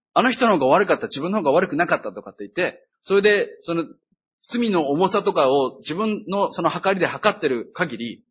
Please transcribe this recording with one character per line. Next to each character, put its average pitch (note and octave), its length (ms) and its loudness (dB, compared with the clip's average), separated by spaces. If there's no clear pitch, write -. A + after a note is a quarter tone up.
あ F3 100 2
の B3+ 80 2
人 A#3 160 0
の G#3+ 80 4
方 E3 60 2
が B2+ 60 2
悪 F3 200 4
か F3 80 0
っ - 40 0
た、 - 80 -6
自 - 140 -8
分 F3 120 -4
の A3 60 -2
方 F3+ 60 -2
が C#3 80 2
悪 F3+ 160 2
く C#3+ 80 -6
な E3+ 100 0
か D#3+ 100 0
っ - 40 -8
た G#2 120 -10
と G2 100 -14
か G2 80 -18
っ - 60 -20
て G#2 80 -14
言 G2 60 -14
っ - 20 -20
て、 - 340 -6
そ F#3+ 140 0
れ G3+ 60 4
で、 G3+ 400 2
そ E3+ 120 -6
の、 E3 100 -2
罪 A#3+ 220 -2
の E3+ 220 2
重 F3 180 2
さ G3 140 0
と G3 100 0
か D3+ 180 4
を C3+ 280 2
自 - 160 -8
分 G#3+ 340 -4
の F#3+ 240 -2
そ - 80 -6
の E3+ 100 0
計 E3+ 240 -2
り F#3 60 -4
で D#3 60 2
測 - 300 -2
っ - 40 -20
て D#3 80 0
る A#2+ 240 -4
限 D3 240 -6
り A2 340 -12